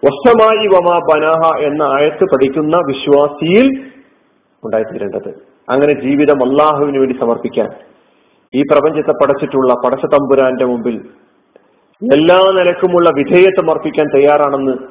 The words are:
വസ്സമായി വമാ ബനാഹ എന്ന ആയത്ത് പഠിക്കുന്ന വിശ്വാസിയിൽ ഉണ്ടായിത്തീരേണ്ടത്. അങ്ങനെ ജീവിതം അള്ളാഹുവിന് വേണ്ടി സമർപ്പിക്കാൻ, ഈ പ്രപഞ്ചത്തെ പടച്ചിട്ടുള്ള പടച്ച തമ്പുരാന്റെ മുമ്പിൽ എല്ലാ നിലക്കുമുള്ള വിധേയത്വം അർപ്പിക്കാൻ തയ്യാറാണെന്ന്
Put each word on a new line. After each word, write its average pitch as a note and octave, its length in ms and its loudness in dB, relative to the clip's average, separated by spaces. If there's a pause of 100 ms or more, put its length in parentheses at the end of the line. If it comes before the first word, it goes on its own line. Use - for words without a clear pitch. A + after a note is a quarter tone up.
വസ്സമായി A3 600 2
വമാ F3+ 320 2
ബനാഹ D#3+ 640 0
എന്ന D3 180 -2
ആയത്ത് D3 420 0
പഠിക്കുന്ന C#3 520 0
വിശ്വാസിയിൽ D#3 1120 0 (720)
ഉണ്ടായിത്തീരേണ്ടത്. G#2+ 640 -6 (420)
അങ്ങനെ C#3+ 220 2
ജീവിതം C#3 580 0
അള്ളാഹുവിന് C#3+ 480 0
വേണ്ടി B2+ 220 0
സമർപ്പിക്കാൻ, A#2 480 -4 (880)
ഈ C3+ 80 0
പ്രപഞ്ചത്തെ D3 480 0
പടച്ചിട്ടുള്ള C#3 640 0
പടച്ച B2+ 300 -4
തമ്പുരാന്റെ C3+ 600 0
മുമ്പിൽ A#2+ 300 -4 (1160)
എല്ലാ E3 260 4
നിലക്കുമുള്ള F3 720 2
വിധേയത്വം F3+ 600 2
അർപ്പിക്കാൻ D3+ 360 -2
തയ്യാറാണെന്ന് C#3 680 0 (180)